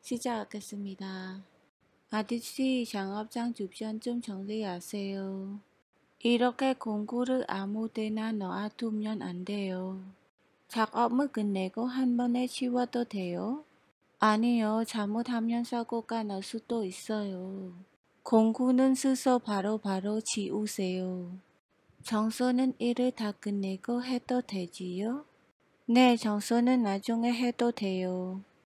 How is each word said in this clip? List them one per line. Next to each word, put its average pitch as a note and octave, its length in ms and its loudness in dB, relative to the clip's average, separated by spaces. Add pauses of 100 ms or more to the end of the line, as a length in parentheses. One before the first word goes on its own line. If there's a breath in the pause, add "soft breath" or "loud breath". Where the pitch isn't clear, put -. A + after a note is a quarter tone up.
시작하겠습니다. G3 1400 -8 (640)
아저씨, A#3 760 0
작업장 G#3+ 680 -4
줍션 A3 480 -6
좀 A#3+ 200 -4
정리하세요. G3 1400 -6 (640)
이렇게 B3 500 4
공구를 A#3+ 720 -2
아무 G3+ 400 -2
데나 A3 460 -2
놔두면 G#3+ 880 -4
안 F3+ 240 -6
돼요. F#3+ 580 -4 (640)
작업을 A#3+ 600 2
끝내고 G3+ 560 0
한 B3+ 320 2
번에 B3 300 2
치워도 B3 580 0
돼요? F#3+ 580 -4 (600)
아니요, A3 640 4
잘못하면 A#3 760 -2
사고가 A#3 580 -4
날 G3 220 -4
수도 A3+ 420 -4
있어요. F#3+ 880 -6 (480)
공구는 B3 720 6
스스로 B3+ 460 4
바로바로 G#3 840 0
치우세요. F#3 1160 -2 (640)
청소는 B3 720 2
일을 A#3+ 360 2
다 G#3 180 -2
끝내고 G3+ 720 -2
해도 B3+ 400 0
되지요? F#3+ 840 -4 (640)
네, A#3+ 300 8
청소는 A#3 680 2
나중에 A3+ 500 0
해도 A#3+ 380 2
돼요. F#3 720 -2 (240)